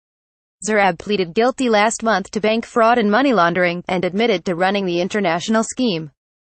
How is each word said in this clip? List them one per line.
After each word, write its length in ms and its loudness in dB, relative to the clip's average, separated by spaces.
Zarab 320 2
pleaded 360 -4
guilty 340 0
last 360 2
month 280 -2
to 80 -4
bank 260 0
fraud 320 2
and 140 2
money 220 2
laundering, 560 2
and 160 -2
admitted 400 0
to 100 -2
running 300 0
the 160 -2
international 640 0
scheme. 480 -4